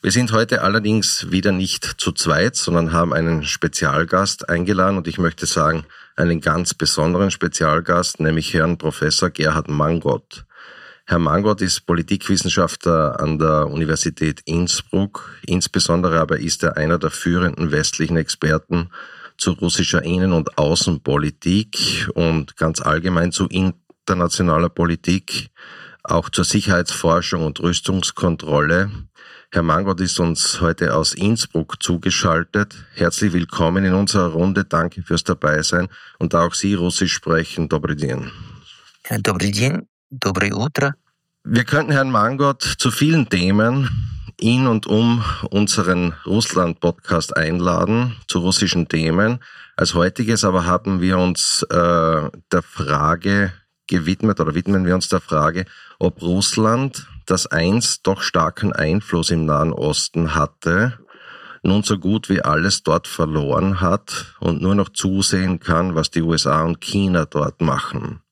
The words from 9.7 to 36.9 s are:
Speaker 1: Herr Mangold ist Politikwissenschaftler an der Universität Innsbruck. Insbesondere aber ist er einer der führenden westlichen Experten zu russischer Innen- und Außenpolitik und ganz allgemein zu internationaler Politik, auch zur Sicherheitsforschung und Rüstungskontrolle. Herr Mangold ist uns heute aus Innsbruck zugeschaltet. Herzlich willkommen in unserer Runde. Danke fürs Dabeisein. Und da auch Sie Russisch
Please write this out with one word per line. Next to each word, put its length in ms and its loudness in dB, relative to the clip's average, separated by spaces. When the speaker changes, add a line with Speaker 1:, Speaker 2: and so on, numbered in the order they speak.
Speaker 1:
Herr 120 0
Mangold 440 0
ist 240 -4
Politikwissenschaftler 1300 0
an 200 -2
der 280 2
Universität 760 -2
Innsbruck. 920 -4
Insbesondere 760 0
aber 180 0
ist 240 -4
er 140 0
einer 220 2
der 120 -2
führenden 640 0
westlichen 460 0
Experten 720 -2
zu 160 0
russischer 500 0
Innen- 300 0
und 260 0
Außenpolitik 1600 0
und 420 0
ganz 240 0
allgemein 520 0
zu 160 0
internationaler 1200 0
Politik, 840 -2
auch 260 -2
zur 140 0
Sicherheitsforschung 1000 0
und 160 -4
Rüstungskontrolle. 1300 0
Herr 120 0
Mangold 380 0
ist 180 -2
uns 420 0
heute 340 0
aus 180 0
Innsbruck 720 -2
zugeschaltet. 920 0
Herzlich 380 0
willkommen 520 0
in 80 4
unserer 400 2
Runde. 320 2
Danke 380 -2
fürs 200 -2
Dabeisein. 680 0
Und 140 -2
da 140 4
auch 80 -4
Sie 200 0
Russisch 380 0